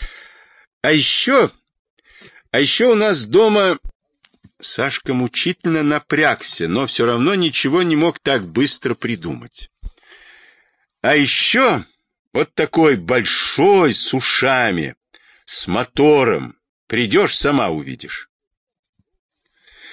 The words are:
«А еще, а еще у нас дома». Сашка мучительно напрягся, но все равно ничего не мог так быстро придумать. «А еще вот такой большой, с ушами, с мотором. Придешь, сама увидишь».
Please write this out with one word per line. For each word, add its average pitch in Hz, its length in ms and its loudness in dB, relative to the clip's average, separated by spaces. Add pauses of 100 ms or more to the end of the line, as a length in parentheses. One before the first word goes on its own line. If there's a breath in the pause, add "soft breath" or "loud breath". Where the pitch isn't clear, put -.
(840 loud breath)
«А 151 100 2
еще, 202 580 2 (1000 loud breath)
а 127 100 0
еще 226 320 2
у - 20 4
нас 208 300 0
дома». 196 540 4 (800)
Сашка - 540 -6
мучительно 156 680 -2
напрягся, 147 840 -2
но 113 200 -2
все - 180 -2
равно 120 300 0
ничего 170 480 0
не 170 120 0
мог 156 240 0
так 123 280 -2
быстро 123 480 -4
придумать. 82 760 -10 (1300 soft breath)
«А 131 120 2
еще 156 720 2 (480)
вот - 220 -2
такой 156 420 2
большой, 127 1000 2
с - 200 -4
ушами, 120 840 -2 (480 soft breath)
с - 220 -6
мотором. 113 920 2 (300)
Придешь, 120 480 0
сама 139 340 0
увидишь». 73 600 -10 (1600 loud breath)